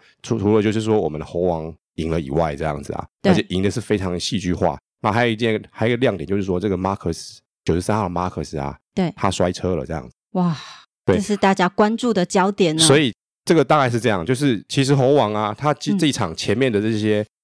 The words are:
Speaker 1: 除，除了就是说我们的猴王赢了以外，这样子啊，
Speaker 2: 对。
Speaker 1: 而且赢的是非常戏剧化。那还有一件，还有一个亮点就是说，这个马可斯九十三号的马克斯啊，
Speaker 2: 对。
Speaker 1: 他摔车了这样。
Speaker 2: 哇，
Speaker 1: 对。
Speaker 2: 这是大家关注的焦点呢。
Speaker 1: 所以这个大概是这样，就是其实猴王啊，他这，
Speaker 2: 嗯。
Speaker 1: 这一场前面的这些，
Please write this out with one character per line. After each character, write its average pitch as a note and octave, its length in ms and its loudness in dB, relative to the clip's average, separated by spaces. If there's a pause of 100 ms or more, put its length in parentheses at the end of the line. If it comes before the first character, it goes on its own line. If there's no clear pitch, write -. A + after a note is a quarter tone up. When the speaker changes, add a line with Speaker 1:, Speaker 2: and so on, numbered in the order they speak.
(220)
Speaker 1:
除， A#2 160 -4
除 G#2 180 4
了 G#2+ 60 4
就 G#2+ 100 2
是 A2 80 -2
说 G#2+ 180 2
我 E2 120 0
们 D2+ 100 -8
的 D#2 60 -12
猴 - 140 -6
王 E2 300 -2 (260)
赢 E2 140 -4
了 D#2+ 80 0
以 C#2 120 -6
外， D2+ 260 0
这 D2+ 80 -8
样 D2 180 -4
子 - 120 -10
啊， - 120 -8 (140)
Speaker 2:
对。 G3 100 2
Speaker 1:
而 F3+ 40 4
且 A2 160 2
赢 F2+ 120 0
的 G2+ 80 0
是 G#2 120 -6
非 G#2+ 160 0
常 F2+ 200 -4
戏 - 200 -6
剧 F2 160 -2
化。 D2+ 240 0 (240)
那 G#2+ 100 0
还 A#2+ 140 2
有 A#2 60 0
一 A2 40 -2
件， A2 340 -2
还 - 180 -2
有 B2 40 0
一 - 20 0
个 A#2 60 -4
亮 A#2+ 160 2
点 D#2+ 100 -10
就 F#2+ 80 -2
是 G2+ 80 0
说， F#2 160 -2
这 G2 120 -2
个 F#2+ 60 0
马 F#2+ 200 -2
可 E2+ 160 -6
斯 - 300 -14 (260)
九 E2+ 60 2
十 F2+ 80 0
三 G#2 120 0
号 G#2+ 100 0
的 F#2 40 -4
马 F2+ 220 -2
克 E2+ 120 -6
斯 D2+ 140 -10
啊， C#2+ 180 -6 (200)
Speaker 2:
对。 F3+ 200 -2
Speaker 1:
他 - 160 0
摔 F2+ 220 0
车 F2+ 240 -4
了 C#2 80 -6
这 E2 80 -10
样。 C#2 160 -8 (240)
Speaker 2:
哇， F3 240 0 (480)
Speaker 1:
对。 F#3+ 120 4
Speaker 2:
这 G#3 60 0
是 G#3 140 -2
大 G3 160 2
家 F#3 160 2
关 G#3+ 260 2
注 A#3 200 -2
的 F#3 100 2
焦 F#3+ 260 2
点 F3 240 2
呢。 D#3+ 60 0
Speaker 1:
所 D3 180 6
以 C3+ 140 2 (320)
这 F#3 100 2
个 D#3+ 80 6
大 D3+ 160 4
概 C3 120 2
是 A#2 100 -2
这 A#2+ 80 0
样， F#2+ 160 0
就 B2+ 100 0
是 B2+ 360 0
其 C3+ 120 0
实 C3+ 120 2
猴 C3+ 180 4
王 A2 220 4
啊， G#2+ 220 -2
他 D3 180 -2
这， - 180 -4
Speaker 2:
嗯。 G3+ 60 0
Speaker 1:
这 E3+ 80 2
一 C#3 60 2
场 F#2 220 -4
前 G2+ 220 -2
面 B2+ 160 2
的 G2+ 80 2
这 A2 180 0
些， G#2 240 0 (220)